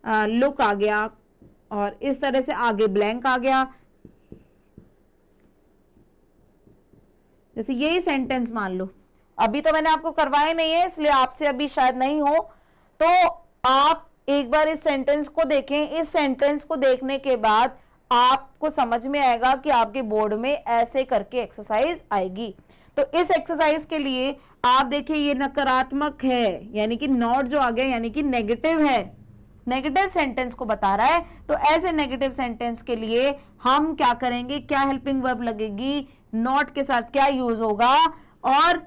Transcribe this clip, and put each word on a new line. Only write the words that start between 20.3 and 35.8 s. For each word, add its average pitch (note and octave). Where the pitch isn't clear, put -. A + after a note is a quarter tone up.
में B3
ऐसे A#3
करके B3
एक्सरसाइज A#3
आएगी। F#3+
तो C5+
इस E4+
एक्सरसाइज D#4+
के D#4
लिए C4+
आप C4
देखिए C#4+
ये C#4+
नकारात्मक C4+
है, A3+
यानी A3
कि C4+
नॉट B3+
जो C#4+
आ B3+
गया A#3+
यानी A#3
कि D4
नेगेटिव B3+
है, C4
नेगेटिव C#4
सेंटेंस B3+
को C4
बता G#3
रहा A3
है। E4+
तो D4+
ऐसे E4
नेगेटिव C4+
सेंटेंस A#3+
के A#3+
लिए A#3+
हम D4
क्या B3
करेंगे, B3
क्या C#4
हेल्पिंग C4+
वर्ब B3
लगेगी, A3+